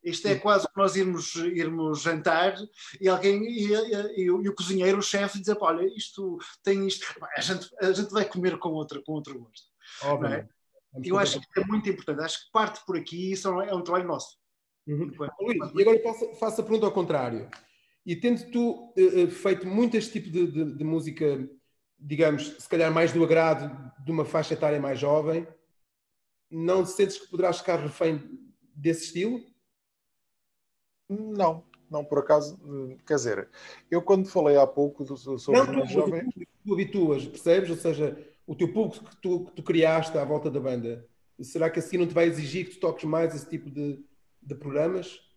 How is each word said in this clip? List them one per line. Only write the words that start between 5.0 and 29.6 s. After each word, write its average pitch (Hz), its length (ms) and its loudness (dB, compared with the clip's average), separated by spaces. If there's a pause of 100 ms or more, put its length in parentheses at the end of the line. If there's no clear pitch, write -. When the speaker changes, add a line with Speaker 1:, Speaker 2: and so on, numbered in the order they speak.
Speaker 1:
chefe, 202 380 -2
dizer, 202 160 0
"Pá, 202 120 2
olha, 170 180 2 (100)
isto 190 420 -8 (240)
tem 196 240 2
isto." 185 200 -4 (300)
A - 40 -2
gente, - 280 -4 (120)
a 190 120 2
gente 202 180 -2
vai 202 140 2
comer 180 340 -2
com 175 120 -4
outra, 151 320 -6
com 156 100 -10
outro 147 260 -8
gosto, - 280 -20 (360)
não 139 60 -2
é? 143 40 2
Speaker 2:
Obviamente. 135 360 -2 (440)
Vamos 131 160 -8
Speaker 1:
Eu 190 100 2
acho 196 160 2
Speaker 2:
completamente. - 200 -10
Speaker 1:
que 190 60 2
é 185 120 0
muito 208 180 0
importante. 151 320 -4
Acho - 240 -8
que - 60 -20
parte 214 340 0
por 185 100 -4
aqui, 175 360 -6
isso 196 160 -4
é - 20 0
um, 185 120 -2
é 202 120 -4
um 175 80 -4
trabalho 180 240 -2
nosso. 151 320 -6 (480)
Speaker 2:
Uhum. 147 180 -2
Speaker 1:
Enquanto 143 360 -8
Speaker 2:
Luís, 220 160 0
Speaker 1:
enquanto 147 220 -6
Speaker 2:
e 196 40 6
agora 226 200 8
faço, 226 320 -4
faço 220 260 -2
a 214 40 -2
pergunta 214 220 2
ao 190 60 2
contrário. 131 560 -2 (580)
E 175 80 -4
tendo 240 360 0
tu, 233 460 -2
eh, 185 260 6
eh, 175 60 6
feito 185 380 -2
muito 226 300 2
este 214 160 -2
tipo 165 180 -8
de, 175 160 2
de, 151 300 -4
de 147 80 -4
música, 151 640 -2 (500)
digamos, 147 640 0
se - 60 -20
calhar 160 240 2
mais 165 200 4
do 165 120 4
agrado 147 680 2 (120)
de 143 80 -6
uma 156 140 0
faixa 160 260 -2
etária 147 260 2
mais 139 220 -2
jovem, 156 480 2 (1000)
não 170 340 0
sentes 190 340 0
que - 100 -18
poderás 175 300 0
ficar 175 200 0
refém 151 420 -2 (540)
desse 165 320 -2
estilo? 226 360 -4 (1700)